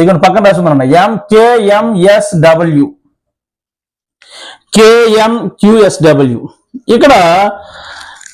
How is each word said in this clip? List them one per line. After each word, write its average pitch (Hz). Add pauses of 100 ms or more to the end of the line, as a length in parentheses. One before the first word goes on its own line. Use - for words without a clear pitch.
ఇక్కడ 180
పక్కన 190
రాసి 185
ఉందన్నమాట, 143 (160)
ఎంకేఎంఎస్డబ్ల్యూ, 202 (1900)
కేఎంక్యూఎస్డబ్ల్యూ. 214 (560)
ఇక్కడ 277 (1200)